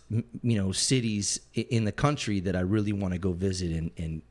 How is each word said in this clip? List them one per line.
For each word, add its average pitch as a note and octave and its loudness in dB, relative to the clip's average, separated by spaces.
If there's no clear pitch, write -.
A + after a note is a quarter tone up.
m-, G#2+ 0
you A#2 2
know, F#2+ 2
cities A2 0
i-, A#2 2
in A2+ 2
the G#2 0
country C3 0
that F2+ 0
I F2+ 2
really G#2 2
wanna F#2+ -2
go F#2 0
visit F2+ -2
and, E2 -2
and D#2+ -6